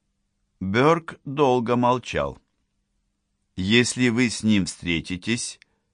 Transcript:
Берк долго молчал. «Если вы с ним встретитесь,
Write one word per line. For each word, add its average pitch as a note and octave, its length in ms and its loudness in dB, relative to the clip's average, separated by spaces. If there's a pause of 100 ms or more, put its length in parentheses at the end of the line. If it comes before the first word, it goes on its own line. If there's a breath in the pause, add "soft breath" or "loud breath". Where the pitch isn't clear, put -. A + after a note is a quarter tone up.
(600)
Берк C#3 640 0
долго B2+ 500 0
молчал. A#2+ 640 -2 (1160)
«Если A#2+ 500 2
вы A#2+ 220 2
с - 140 -8
ним G#2 240 2
встретитесь, F2 920 -6 (340)